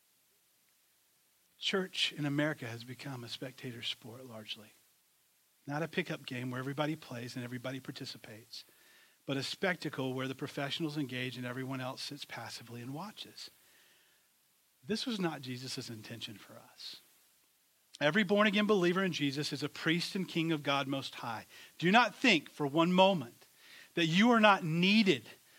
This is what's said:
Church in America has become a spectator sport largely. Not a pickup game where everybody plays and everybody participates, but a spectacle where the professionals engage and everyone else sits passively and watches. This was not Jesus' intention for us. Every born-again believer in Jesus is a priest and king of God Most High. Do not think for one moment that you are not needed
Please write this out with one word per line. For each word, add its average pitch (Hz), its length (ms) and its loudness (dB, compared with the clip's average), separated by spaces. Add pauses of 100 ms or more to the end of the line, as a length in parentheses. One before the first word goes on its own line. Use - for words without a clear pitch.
(1600)
Church - 580 0
in 147 80 -2
America 147 400 0
has 117 180 -10
become 127 400 -12
a 117 60 -12
spectator 120 540 -10
sport 127 420 -8
largely. 110 480 -14 (960)
Not 147 160 -4
a 156 40 -6
pickup 160 380 -6
game 127 240 -6
where 127 100 -4
everybody 147 360 -2
plays 123 400 -12
and 123 100 -8
everybody 127 340 -8
participates, 123 840 -14 (640)
but 139 100 -2
a 131 60 -2
spectacle 143 720 -2
where 131 120 -4
the 135 60 -4
professionals 147 640 -6
engage 127 400 -4
and 123 80 -6
everyone 131 360 -6
else 131 200 -8
sits - 240 -10
passively 117 560 -12
and 131 140 -8
watches. - 560 -12 (1400)
This 220 180 -4
was 226 140 -4
not 156 220 -2
Jesus' 127 460 -8
intention 110 480 -12
for - 180 -20
us. - 420 -16 (1080)
Every 156 220 4
born-again 208 420 4
believer 185 380 4
in 185 80 0
Jesus 143 420 -2
is 131 80 -6
a 147 80 -4
priest - 460 -2
and 185 120 -4
king 165 240 0
of 147 120 -2
God 139 240 0
Most 135 260 -4
High. 113 320 -8 (320)
Do 175 140 2
not 220 240 6
think 202 340 4
for - 160 -4
one 165 260 4
moment 180 540 4 (480)
that 170 140 2
you 202 240 8
are 233 80 8
not 208 240 8
needed 175 600 4 (360)